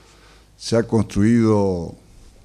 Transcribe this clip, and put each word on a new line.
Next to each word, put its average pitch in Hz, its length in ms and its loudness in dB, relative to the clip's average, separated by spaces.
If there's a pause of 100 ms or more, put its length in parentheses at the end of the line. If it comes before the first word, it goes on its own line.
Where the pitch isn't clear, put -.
(560)
se - 220 -4
ha 117 60 0
construido 104 1120 0 (500)